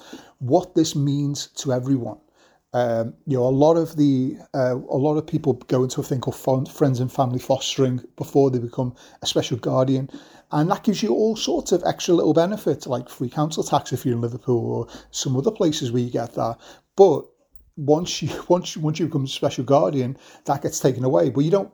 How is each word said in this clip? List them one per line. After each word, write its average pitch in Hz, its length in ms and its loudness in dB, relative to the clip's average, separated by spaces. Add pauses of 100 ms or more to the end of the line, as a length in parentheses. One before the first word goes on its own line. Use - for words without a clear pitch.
(400)
what 151 360 0
this 160 180 2
means 143 640 -2
to 139 160 -6
everyone. 123 460 -2 (560)
Um, 120 400 0 (120)
you 135 120 0
know, 123 80 2
a - 20 4
lot 147 300 4
of 160 180 -2
the, 139 400 2 (180)
uh, 127 220 0
a 127 220 -4
lot 151 180 2
of 151 100 -2
people 147 280 0
go 127 300 0
into 131 180 -4
a - 20 -2
thing 131 160 -4
called 117 160 -6
fon-, 131 300 0
friends 131 340 0
and 127 100 -2
family 127 300 -2
fostering 127 640 -2 (140)
before 139 340 2
they 127 80 0
become 123 340 -4 (280)
a - 40 -8
special - 320 -2
guardian, 131 520 0 (420)
and 151 180 2
that 196 140 0
gives 180 180 0
you 220 120 0
all 220 240 0
sorts 285 340 -2
of 175 140 4
extra - 280 0
little 160 200 4
benefits, 170 520 0
like 123 220 -6
free 127 220 -8
council 156 340 -2
tax - 300 -2
if 131 120 -4
you're 123 100 2
in 117 40 -2
Liverpool 120 400 0
or 117 280 -4 (240)
some 131 260 -4
other 170 140 0
places 156 420 -2
where 123 80 2
you 120 100 -4
get 120 220 -6
that. 117 240 -4 (400)
But 180 240 8 (560)
once 156 440 0
you, - 240 -6
<laughs> - 40 0
once 180 260 0
you, 165 60 -10
once 156 180 -2
you 170 60 -2
become 143 180 -2
a 135 60 -6
special - 340 -4
guardian, 135 540 2 (260)
that 139 180 -2
gets - 200 -6
taken 127 240 2
away. 156 240 2
But 139 160 2
you 160 60 0
don't 196 220 0